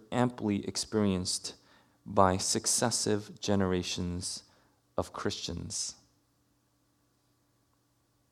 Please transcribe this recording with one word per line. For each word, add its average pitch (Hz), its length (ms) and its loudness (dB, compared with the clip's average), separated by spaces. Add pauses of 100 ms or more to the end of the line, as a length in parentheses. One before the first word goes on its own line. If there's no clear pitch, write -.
(120)
amply 120 560 0
experienced 98 880 0 (520)
by 95 300 6
successive 110 1040 0
generations 92 1040 -2 (540)
of - 160 -2
Christians." - 800 -6 (2250)